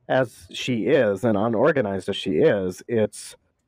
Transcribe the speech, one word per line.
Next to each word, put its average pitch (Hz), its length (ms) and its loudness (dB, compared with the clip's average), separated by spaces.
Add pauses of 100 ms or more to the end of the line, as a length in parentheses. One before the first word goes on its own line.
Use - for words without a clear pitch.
as - 420 -2
she 113 360 -4
is 113 380 2
and 110 120 2
unorganized 107 720 0
as 98 80 -4
she 85 220 -2
is, 98 500 0
it's - 480 -4 (320)